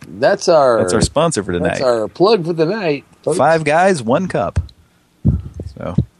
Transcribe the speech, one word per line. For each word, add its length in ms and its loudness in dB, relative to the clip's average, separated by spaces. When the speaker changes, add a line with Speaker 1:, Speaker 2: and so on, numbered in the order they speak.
Speaker 1:
that's 400 -2
our 300 4
Speaker 2:
That's 160 0
our 80 2
sponsor 400 0
for 160 -4
Speaker 1:
that's 220 -2
Speaker 2:
tonight. 100 0
Speaker 1:
our 180 0
plug 380 2
for 80 -4
the 100 0
night, 400 -4
folks. 140 -2
Speaker 2:
Five 280 2
Guys, 380 2
one 260 -2
cup. 320 -2
So. 180 -10